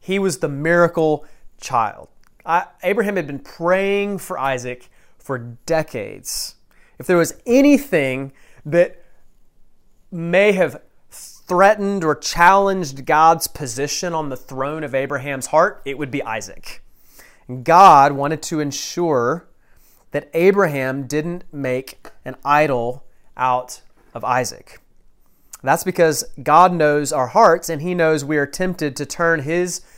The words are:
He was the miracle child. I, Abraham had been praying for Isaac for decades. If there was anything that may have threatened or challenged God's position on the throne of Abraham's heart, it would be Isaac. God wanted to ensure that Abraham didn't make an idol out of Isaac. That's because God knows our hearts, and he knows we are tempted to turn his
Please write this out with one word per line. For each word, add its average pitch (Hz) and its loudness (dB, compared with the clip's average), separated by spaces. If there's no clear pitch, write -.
He 190 -4
was 190 -2
the 156 -4
miracle 160 0
child. 113 -4
I, 170 0
Abraham 202 -2
had 170 -4
been 143 -10
praying 196 -2
for - -10
Isaac 127 -6
for - -8
decades. 104 -6
If - -14
there 180 2
was 165 0
anything 185 2
that 165 2
may 180 0
have 170 -2
threatened 196 0
or 156 0
challenged 175 2
God's 160 4
position 147 -6
on 151 -6
the 131 -8
throne 139 -8
of 131 -10
Abraham's 135 -6
heart, 185 2
it 135 -10
would 143 -8
be 131 -6
Isaac. 107 -12
God 160 8
wanted 143 -4
to 156 -4
ensure 147 -4
that 143 -6
Abraham 151 0
didn't 165 -6
make 131 -6
an 127 -12
idol 139 0
out 127 -2
of 117 -12
Isaac. - -4
That's 147 0
because 165 0
God 170 6
knows 151 0
our 131 -2
hearts, 175 4
and 156 -6
he 180 -4
knows 160 0
we 151 -2
are 143 0
tempted 156 -4
to 147 -8
turn 165 -2
his 170 -4